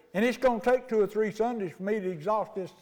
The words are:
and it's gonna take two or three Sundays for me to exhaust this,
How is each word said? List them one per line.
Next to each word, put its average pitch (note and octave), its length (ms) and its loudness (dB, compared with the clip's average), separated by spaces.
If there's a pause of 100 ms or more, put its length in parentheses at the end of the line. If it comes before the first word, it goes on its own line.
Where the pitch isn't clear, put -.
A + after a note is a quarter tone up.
(140)
and G#3 120 2
it's B3 120 0
gonna B3 220 2
take B3+ 300 2
two A3 100 2
or G3 80 6
three G#3 240 0
Sundays A3 400 -2
for F#3 120 -12
me G#3 180 -2
to F#3 100 -2
exhaust F#3+ 420 -2
this, F3+ 280 -8